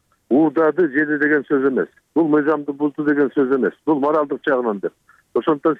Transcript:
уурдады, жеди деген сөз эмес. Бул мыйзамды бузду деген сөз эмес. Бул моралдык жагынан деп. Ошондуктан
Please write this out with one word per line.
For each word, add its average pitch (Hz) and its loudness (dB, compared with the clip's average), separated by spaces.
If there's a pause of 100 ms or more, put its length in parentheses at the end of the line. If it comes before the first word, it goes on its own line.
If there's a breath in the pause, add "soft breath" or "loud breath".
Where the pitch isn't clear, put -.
(300)
уурдады, 151 2
жеди 151 -2
деген 147 0
сөз 139 0
эмес. 113 -2 (260)
Бул 160 2
мыйзамды 147 0
бузду 147 -4
деген 147 2
сөз 135 0
эмес. 110 0 (140)
Бул 151 0
моралдык 147 -2
жагынан 123 -2
деп. - -6 (420 soft breath)
Ошондуктан 147 0